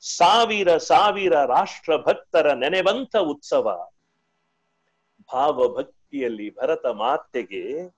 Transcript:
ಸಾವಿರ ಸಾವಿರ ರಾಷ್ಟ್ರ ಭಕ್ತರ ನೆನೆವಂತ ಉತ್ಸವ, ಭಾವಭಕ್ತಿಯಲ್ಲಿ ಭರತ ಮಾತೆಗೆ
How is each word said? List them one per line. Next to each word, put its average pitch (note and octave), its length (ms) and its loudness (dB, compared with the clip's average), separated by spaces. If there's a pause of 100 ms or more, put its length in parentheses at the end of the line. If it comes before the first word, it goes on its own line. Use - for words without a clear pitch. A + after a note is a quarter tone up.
ಸಾವಿರ G3+ 760 2
ಸಾವಿರ F#3 580 2
ರಾಷ್ಟ್ರ D3+ 640 0
ಭಕ್ತರ D3 560 0
ನೆನೆವಂತ F#3 640 -2
ಉತ್ಸವ, C3 720 -2 (1300)
ಭಾವಭಕ್ತಿಯಲ್ಲಿ B2+ 1300 -4
ಭರತ D#3 360 -4
ಮಾತೆಗೆ G#2+ 960 -4 (160)